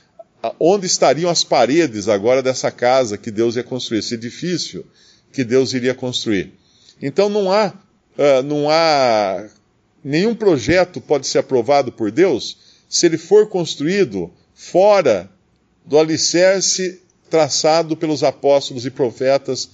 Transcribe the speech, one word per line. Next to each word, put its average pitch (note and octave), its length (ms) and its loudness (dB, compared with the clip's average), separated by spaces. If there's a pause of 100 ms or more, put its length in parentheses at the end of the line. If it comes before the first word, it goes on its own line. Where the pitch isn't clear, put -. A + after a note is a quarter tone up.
(420)
a-, A2+ 180 -6
onde F#3 280 2
estariam E3 420 0
as D#3+ 140 -2
paredes B2 640 0
agora A2+ 340 2
dessa B2+ 300 -4
casa A#2+ 460 0
que A#2 120 -12
Deus A2+ 260 -2
ia A#2+ 80 -4
construir, A#2+ 360 -6
esse A#2+ 160 -6
edifício A#2 680 -10 (460)
que C3+ 120 -4
Deus B2 300 0
iria B2+ 200 -2
construir. A2+ 600 -6 (480)
Então F#3+ 280 -2
não G3+ 220 -2
há, G3+ 220 0 (440)
ah, C3+ 240 4
não D3 280 -4
há, A#2+ 800 2 (560)
nenhum E3+ 300 0
projeto F3 640 0
pode C#3 280 -2
ser - 120 0
aprovado B2+ 520 0
por G#2 200 -4
Deus D3 460 0 (320)
se - 160 0
ele D#3+ 120 0
for G#3 300 4
construído D3+ 840 -4 (220)
fora E3 760 2 (560)
do C#3 120 0
alicerce F3+ 1040 0 (280)
traçado D#3+ 680 0
pelos D#3 280 -4
apóstolos C#3 640 0
e C3 60 -6
profetas C3 840 -2